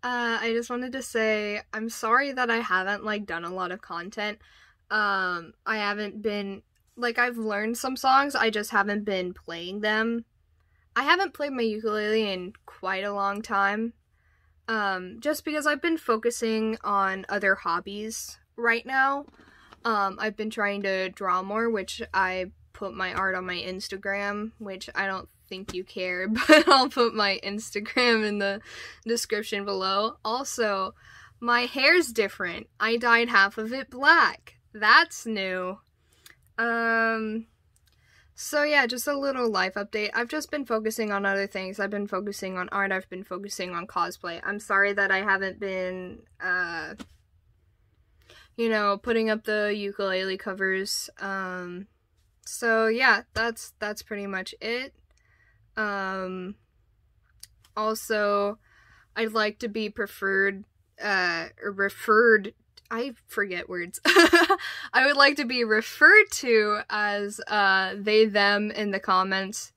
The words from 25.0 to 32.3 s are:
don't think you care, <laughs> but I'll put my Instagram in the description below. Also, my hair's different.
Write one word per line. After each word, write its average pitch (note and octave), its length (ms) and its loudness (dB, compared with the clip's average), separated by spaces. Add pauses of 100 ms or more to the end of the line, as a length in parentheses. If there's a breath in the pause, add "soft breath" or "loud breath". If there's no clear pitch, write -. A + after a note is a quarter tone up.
don't F#3+ 220 -6 (200)
think F#3+ 240 -12
you F#3 120 -6
care, F#3 440 -6
<laughs> A3 200 -2
but D#4 200 8
I'll C4 200 6
put A#3 260 0
my G3 300 0
Instagram G#3+ 800 0
in G#3 120 -2
the G3 220 -2 (460 loud breath)
description A3 580 -4
below. G3 600 -2
Also, A3 720 -2 (440 loud breath)
my A#3+ 240 2
hair's C#4 460 4
different. G3 580 -4 (140)